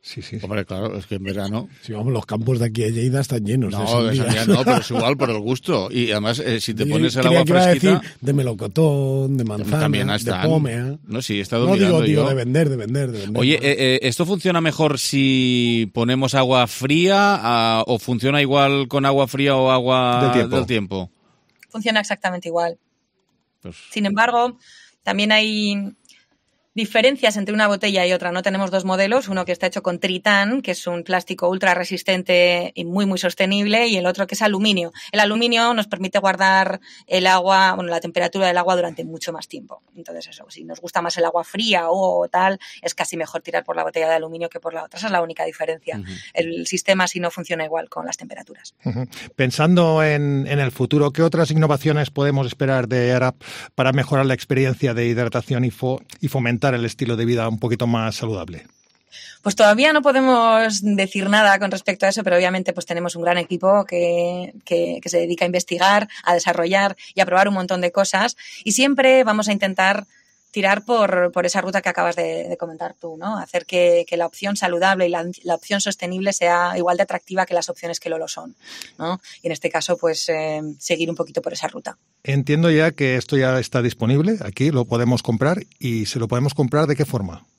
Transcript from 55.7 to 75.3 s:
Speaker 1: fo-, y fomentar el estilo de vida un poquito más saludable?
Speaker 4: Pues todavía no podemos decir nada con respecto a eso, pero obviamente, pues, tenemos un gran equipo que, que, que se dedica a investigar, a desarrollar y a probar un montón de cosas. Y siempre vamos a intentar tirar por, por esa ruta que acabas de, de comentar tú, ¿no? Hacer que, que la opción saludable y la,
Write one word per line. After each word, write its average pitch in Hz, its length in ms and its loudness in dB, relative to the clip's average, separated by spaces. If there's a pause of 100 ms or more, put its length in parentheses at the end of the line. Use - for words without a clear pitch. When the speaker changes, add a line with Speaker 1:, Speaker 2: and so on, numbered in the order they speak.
Speaker 1:
fo-, 131 320 -4 (180)
y 151 60 -4
fomentar 120 400 0
el 123 160 0
estilo 117 320 -4
de 113 80 -2
vida 117 240 0
un 110 120 -4
poquito 120 280 -2
más 113 300 -2
saludable? 90 500 -8 (720)
Speaker 4:
Pues 208 140 -4
todavía 233 380 6
no 302 80 4
podemos 226 840 4
decir 196 460 0
nada 202 300 6
con 196 120 -2
respecto 196 340 -2
a 190 40 6
eso, 202 160 -2
pero 175 100 2
obviamente, 185 380 0
pues, 175 120 -10
tenemos 170 300 -6
un 170 80 -8
gran 175 140 2
equipo 185 480 2
que, 175 680 -2 (120)
que, 170 360 -2
que - 60 -12
se 175 100 -4
dedica 170 280 0
a - 20 0
investigar, 180 640 2 (160)
a 175 80 4
desarrollar 175 640 0 (180)
y 190 60 2
a 185 40 6
probar 190 220 4
un 202 60 0
montón 185 260 -2
de 180 140 -2
cosas. 196 420 0 (300)
Y 214 80 -2
siempre 262 500 4
vamos 214 240 0
a 214 60 0
intentar 196 540 0 (500)
tirar 202 280 0
por, 185 460 2
por 175 140 -2
esa 180 160 0
ruta 185 220 -4
que 190 60 -2
acabas 175 260 -2
de, 170 340 -4
de 175 80 -6
comentar 165 420 -10
tú, 165 160 -14
¿no? 196 220 -8
Hacer 175 300 -6
que, 175 400 4
que 175 100 -4
la 170 80 0
opción 196 300 -6
saludable 185 500 2
y 175 40 0
la, 170 140 -2 (200)